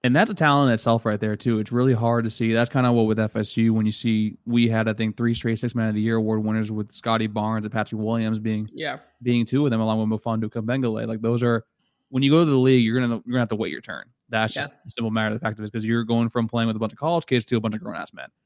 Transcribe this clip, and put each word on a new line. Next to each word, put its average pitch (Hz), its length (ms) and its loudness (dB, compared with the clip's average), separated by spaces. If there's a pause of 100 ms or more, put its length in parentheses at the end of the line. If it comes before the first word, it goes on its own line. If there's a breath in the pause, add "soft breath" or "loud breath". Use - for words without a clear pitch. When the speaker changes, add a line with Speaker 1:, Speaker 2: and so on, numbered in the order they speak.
Speaker 1:
And 123 120 4
that's 196 160 4
a - 20 -4
talent 143 400 4
itself 113 320 2
right 107 140 0
there, 107 160 -2
too. 113 240 0
It's 107 120 -4
really 123 220 2
hard 117 320 2
to 110 60 -2
see. 113 200 0
That's 113 200 2
kinda 127 200 2
what 117 140 4
with 107 140 2
F 110 160 -2
S 110 220 -4
U, 113 180 4
when 110 100 2
you 107 60 2
see 107 540 -2
we 117 220 2
had, 110 200 0
I 110 60 0
think, 110 240 -2
three 117 180 0
straight 113 240 -2
Six 120 160 -6
Man 113 140 0
of 107 60 -2
the 107 60 0
Year 113 140 0
award 110 280 0
winners 107 280 -2
with 107 200 -6
Scotty 113 360 -2
Barnes 107 360 -2
and 107 80 -8
Patrick 110 300 -4
Williams 110 380 -2
being, 107 340 -4
Speaker 2:
Yeah. 143 240 -8 (240)
Speaker 1:
being 120 240 2
two 143 200 0
of 135 60 2
them, 110 100 0
along 110 280 0
with 110 100 0
Mfiondu 110 300 -4
Kabengele. 113 580 -4
Like, 110 140 -6
those 117 220 0
are, 117 200 2 (460)
when 135 140 0
you 139 80 4
go 160 80 6
to 170 60 6
the 143 120 4
league, 127 260 6
you're 113 160 0
gonna, 120 180 0
you're 92 40 -10 (120)
gonna 127 60 2
have 120 100 0
to 113 60 -2
wait 101 160 -4
your 67 100 -10
turn. - 240 -12 (240)
That's 110 260 -2
Speaker 2:
Yeah. 143 80 -4
Speaker 1:
just 143 100 -8 (100)
the - 60 -18
simple 113 220 -4
matter 110 220 0
of 110 60 -4
the - 60 -10
fact 110 140 -4
of 107 60 -8
it, 104 60 -10
'cause 110 140 -6
you're 117 180 2
going 117 260 2
from 113 180 -2
playing 113 200 0
with 110 80 -2
a 107 40 -6
bunch 110 140 -2
of - 40 -20
college 165 300 -2
kids 120 180 2
to - 100 -2
a 113 40 2
bunch 110 160 -2
of 107 60 -8
grown-ass 82 320 -12
men. 64 160 -16 (160)